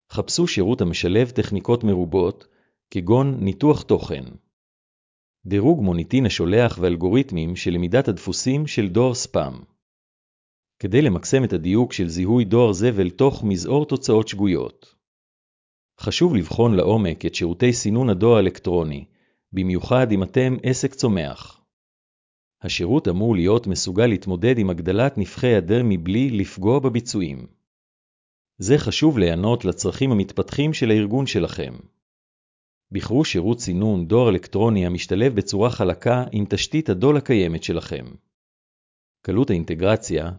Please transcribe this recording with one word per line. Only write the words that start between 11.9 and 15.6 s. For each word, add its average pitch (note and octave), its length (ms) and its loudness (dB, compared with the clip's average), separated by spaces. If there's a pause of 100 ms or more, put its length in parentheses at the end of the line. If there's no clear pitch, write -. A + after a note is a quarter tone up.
של F2+ 140 -2
זיהוי F#2 380 0
דואר A2 280 4
זבל G2 360 0
תוך C3 340 0
מזעור G#2+ 420 0
תוצאות A#2 420 2
שגויות. F2+ 680 -4 (1040)